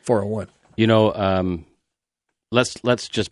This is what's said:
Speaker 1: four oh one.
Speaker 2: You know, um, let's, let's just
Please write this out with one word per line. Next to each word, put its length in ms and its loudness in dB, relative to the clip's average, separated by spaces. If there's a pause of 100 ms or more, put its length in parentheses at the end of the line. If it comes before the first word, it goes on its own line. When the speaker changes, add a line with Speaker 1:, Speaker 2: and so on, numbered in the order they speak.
Speaker 1:
four 220 0
oh 40 -6
one. 200 -6 (280)
Speaker 2:
You 120 2
know, 260 4
um, 520 -2 (840)
let's, 320 -2
let's 260 -2
just 220 -4